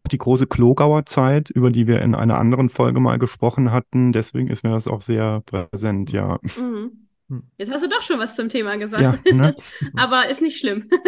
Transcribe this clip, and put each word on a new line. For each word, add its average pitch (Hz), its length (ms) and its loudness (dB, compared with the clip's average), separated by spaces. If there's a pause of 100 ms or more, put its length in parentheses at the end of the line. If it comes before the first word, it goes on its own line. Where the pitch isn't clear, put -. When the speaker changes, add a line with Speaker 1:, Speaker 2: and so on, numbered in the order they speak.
Speaker 1:
die 139 80 -2
große 131 300 2
Klogauer 143 580 4
Zeit, 143 460 0
über 127 180 2
die 117 160 2
wir 117 160 2
in 113 140 2
einer 113 240 2
anderen 123 300 2
Folge 123 300 0
mal 123 200 2
gesprochen 120 520 0
hatten. 123 420 2
Deswegen 123 340 -2
ist - 160 -6
mir 113 80 0
das 110 160 -2
auch 104 140 -6
sehr 110 440 -2
präsent, 98 640 -6
ja. 98 280 -2 (180)
Speaker 2:
Mhm. 240 500 -10 (220)
Speaker 1:
Hm. 131 140 -10 (140)
Speaker 2:
Jetzt 202 140 -8
hast 285 120 -6
du 359 60 -4
doch 453 120 -4
schon 294 180 -2
was 214 160 -6
zum 226 140 -4
Thema 208 280 -4
gesagt. 208 500 0
Speaker 1:
Ja, 370 60 6
ne? 139 200 4 (220)
Speaker 2:
<laughs> - 200 -10
Aber 254 340 0
ist 269 120 -4
nicht 320 160 -2
schlimm. 208 320 -4 (180)